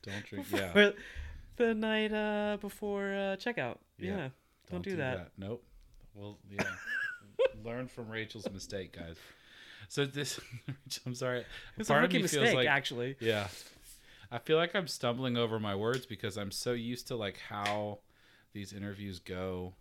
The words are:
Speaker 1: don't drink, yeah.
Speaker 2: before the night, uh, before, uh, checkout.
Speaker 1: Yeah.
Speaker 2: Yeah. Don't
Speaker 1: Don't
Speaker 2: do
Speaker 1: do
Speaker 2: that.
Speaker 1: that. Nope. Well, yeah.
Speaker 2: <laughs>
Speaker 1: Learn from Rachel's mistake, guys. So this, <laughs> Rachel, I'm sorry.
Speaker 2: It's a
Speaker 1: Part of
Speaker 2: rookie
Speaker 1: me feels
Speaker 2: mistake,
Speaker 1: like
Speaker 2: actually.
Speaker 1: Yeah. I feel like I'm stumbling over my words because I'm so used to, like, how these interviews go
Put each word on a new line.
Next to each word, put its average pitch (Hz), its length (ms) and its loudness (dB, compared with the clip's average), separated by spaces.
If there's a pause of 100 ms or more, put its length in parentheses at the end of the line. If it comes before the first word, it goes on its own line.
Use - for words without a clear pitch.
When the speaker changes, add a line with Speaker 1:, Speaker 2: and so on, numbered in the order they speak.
Speaker 1:
don't 101 220 -6
drink, 95 260 -6
yeah. 95 200 0
Speaker 2:
before 202 220 10 (640)
the 226 160 6
night, 214 400 2
uh, 208 480 2
before, 202 520 -2
uh, 196 240 0
checkout. 180 400 -2 (200)
Speaker 1:
Yeah. 180 120 -4
Speaker 2:
Yeah. 196 80 0
Don't 135 140 -2 (400)
Speaker 1:
Don't 180 120 -4
Speaker 2:
do 196 80 -4
Speaker 1:
do 180 60 -2
Speaker 2:
that. 131 200 0
Speaker 1:
that. 87 200 -10
Nope. 101 260 -6 (500)
Well, 101 240 -12 (120)
yeah. 101 140 -2 (480)
Speaker 2:
<laughs> - 540 -2
Speaker 1:
Learn 120 220 -4
from 113 220 -10
Rachel's 110 420 -6
mistake, 95 440 -8
guys. 82 200 -10 (760)
So 143 160 2
this, 139 340 -4 (140)
<laughs> - 140 -12
Rachel, - 400 -10
I'm 123 80 -4
sorry. 123 280 -2 (340)
Speaker 2:
It's 220 120 -4
a - 40 6
Speaker 1:
Part 247 100 8
of 214 60 6
Speaker 2:
rookie - 120 4
Speaker 1:
me 180 60 2
feels 147 160 4
Speaker 2:
mistake, 226 120 8
Speaker 1:
like 123 120 6
Speaker 2:
actually. 135 520 2
Speaker 1:
Yeah. 107 280 4 (840)
I 120 80 -6
feel 156 180 4
like 170 180 2
I'm 180 120 0
stumbling 123 500 0
over 113 220 4
my 104 160 0
words 120 300 2
because 104 320 -4
I'm 101 140 -4
so - 220 0
used 120 340 -2
to, 131 80 -4
like, 104 240 -2 (100)
how 104 500 0 (540)
these 101 200 -8
interviews 101 460 -6
go 92 600 -4